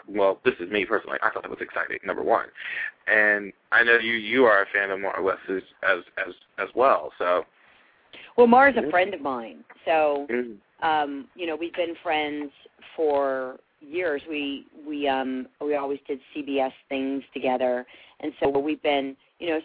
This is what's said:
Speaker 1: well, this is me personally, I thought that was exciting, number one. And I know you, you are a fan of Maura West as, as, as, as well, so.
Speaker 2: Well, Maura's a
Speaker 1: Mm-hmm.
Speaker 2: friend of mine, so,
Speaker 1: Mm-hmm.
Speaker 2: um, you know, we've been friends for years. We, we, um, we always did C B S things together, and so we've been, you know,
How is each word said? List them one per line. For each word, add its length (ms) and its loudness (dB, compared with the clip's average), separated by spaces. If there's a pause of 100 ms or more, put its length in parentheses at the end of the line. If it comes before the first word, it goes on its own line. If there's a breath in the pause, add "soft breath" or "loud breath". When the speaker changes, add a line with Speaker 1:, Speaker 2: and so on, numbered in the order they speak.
Speaker 1:
well, 360 0
this 140 2
is 140 -10
me 120 0
personally, 380 -4
I 80 0
thought 120 -8
that 80 -14
was 100 -12
exciting, 440 -6
number 200 -4
one. 220 2 (600 loud breath)
And 460 2 (180)
I 140 4
know 140 6
you, 160 0
you 320 2
are 160 6
a 100 -2
fan 180 0
of 80 -2
Maura 240 -4
West 260 -2
as, 140 -4 (260)
as, 100 2 (200)
as, 160 -8 (240)
as 160 -4
well, 420 4
so. 280 0 (920 loud breath)
Speaker 2:
Well, 120 8
Maura's 280 8
a 40 2
Speaker 1:
Mm-hmm. 100 -2
Speaker 2:
friend 240 2
of 60 -12
mine, 420 -8 (220)
so, 440 2
Speaker 1:
Mm-hmm. 560 -6
Speaker 2:
um, 520 -2
you 100 -8
know, 80 -4
we've 200 -8
been 280 -4
friends 480 -4 (460)
for 640 0 (220)
years. 460 -4
We, 380 -8 (220)
we, 180 -4
um, 400 -2 (140)
we 160 -2
always 320 -4
did 100 -6 (140)
C 80 -8
B 200 -4
S 120 -2 (160)
things 340 -4 (120)
together, 520 -2 (340 loud breath)
and 200 -8
so 80 2
we've 340 -2
been, 320 0 (240)
you 100 -6
know, 160 -2